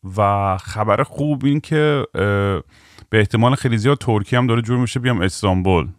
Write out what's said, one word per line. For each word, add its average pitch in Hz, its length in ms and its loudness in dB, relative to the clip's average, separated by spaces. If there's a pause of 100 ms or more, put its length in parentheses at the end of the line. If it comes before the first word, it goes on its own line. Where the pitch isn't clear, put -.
(160)
و 101 400 0
خبر 107 460 -2
خوب 143 420 -4
این 143 160 2
که، 151 540 0
اه، - 80 -2 (880)
به 110 80 2
احتمال 113 360 2
خیلی 117 240 -2
زیاد 135 200 2
ترکیه 110 400 0
هم 120 80 2
داره 117 160 0
جور 120 160 -2
می‌شه 123 220 -2
بیام 120 200 0
استانبول. 92 680 0 (100)